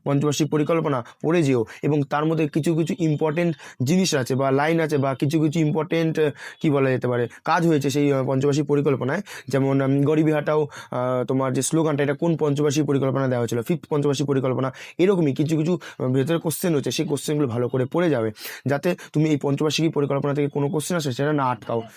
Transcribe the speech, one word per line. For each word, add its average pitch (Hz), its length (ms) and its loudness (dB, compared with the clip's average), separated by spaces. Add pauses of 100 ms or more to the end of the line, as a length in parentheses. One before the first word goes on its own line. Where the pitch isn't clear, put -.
পঞ্চবার্ষিক 143 480 0
পরিকল্পনা 151 520 0 (200)
পড়ে 165 200 2
যেও। 127 220 2 (180)
এবং 147 200 2
তার 147 220 -2
মধ্যে 160 220 0
কিছু 160 280 0
কিছু 165 240 0
ইম্পর্টেন্ট 160 560 0 (280)
জিনিস 175 320 2
আছে 131 200 0
বা 135 160 2
লাইন 156 280 2
আছে 156 180 0
বা 135 180 0
কিছু 151 260 0
কিছু 156 180 0
ইম্পর্টেন্ট, 160 600 0
আহ, 151 100 4 (320)
কি 160 80 2
বলা 135 200 4
যেতে 127 180 0
পারে, 120 200 0 (180)
কাজ 165 220 2
হয়েছে 147 220 2
সেই, 143 240 2
আহ, 131 140 0
পঞ্চবার্ষিক 139 380 0
পরিকল্পনায়। 143 560 0 (260)
যেমন, 135 340 2
উম, 139 200 2
গরিবি 156 300 2
হাটাও, 151 300 0
আহ, 127 640 -4
তোমার 131 280 0
যে 135 80 -2
স্লোগানটা, 151 420 0
এটা 139 100 2
কোন 165 240 0
পঞ্চবার্ষিক 147 480 0
পরিকল্পনা 135 420 0
দেওয়া 123 120 0
হয়েছিল, 120 220 -2
ফিফথ 160 280 -4
পঞ্চবার্ষিক 143 380 0
পরিকল্পনা, 131 440 0 (260)
এরকমই 175 360 2
কিছু 156 240 0
কিছু, 160 220 0 (200)
আহ, 131 80 -2
ভেতরে 135 320 0
কোশ্চেন 170 340 -2
রয়েছে, 135 180 -2
সেই 156 140 -2
কোশ্চেনগুলো 147 420 -2
ভালো 120 220 -2
করে 127 200 0
পড়ে 175 200 2
যাবে, 113 220 0 (340)
যাতে 143 300 0 (180)
তুমি 156 160 2
এই 147 80 2
পঞ্চবার্ষিকী 151 520 0
পরিকল্পনা 143 440 -2
থেকে 143 140 0
কোনো 143 220 -2
কোশ্চেন 156 280 -2
আসে 147 140 -4
সেটা 139 220 -2
না 143 100 0
আটকাও, 120 380 -4 (160)